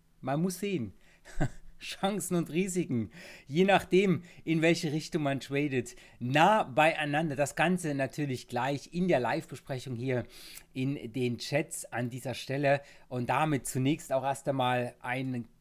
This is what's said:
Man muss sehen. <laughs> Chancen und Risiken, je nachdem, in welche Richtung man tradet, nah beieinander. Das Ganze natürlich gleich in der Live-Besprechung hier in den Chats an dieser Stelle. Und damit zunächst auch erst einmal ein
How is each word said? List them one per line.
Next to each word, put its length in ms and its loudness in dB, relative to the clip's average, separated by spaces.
Man 200 -2
muss 200 -2
sehen. 340 -4
<laughs> 100 2
Chancen 540 -4
und 160 0
Risiken, 600 -2
je 180 2
nachdem, 600 4
in 200 0
welche 280 4
Richtung 320 -2
man 160 0
tradet, 560 -2
nah 460 6
beieinander. 720 2
Das 180 0
Ganze 400 0
natürlich 540 -4
gleich 440 -4
in 140 0
der 140 4
Live-Besprechung 760 -6
hier 320 -2
in 400 -4
den 260 -2
Chats 460 -4
an 260 -4
dieser 240 -8
Stelle. 460 2
Und 220 -4
damit 380 2
zunächst 440 0
auch 120 2
erst 240 -2
einmal 540 0
ein 440 -4